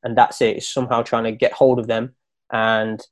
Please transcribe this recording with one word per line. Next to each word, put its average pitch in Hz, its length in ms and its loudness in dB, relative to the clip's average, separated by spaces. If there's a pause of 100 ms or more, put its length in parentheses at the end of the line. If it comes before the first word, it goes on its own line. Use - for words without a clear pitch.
and 117 140 -2
that's - 240 2
it. 113 160 2
It's - 160 -10
somehow 120 300 -2
trying 113 220 -2
to 113 80 -2
get - 200 0
hold 131 260 4
of 113 80 -6
them 117 280 -4 (360)
and 110 500 0 (120)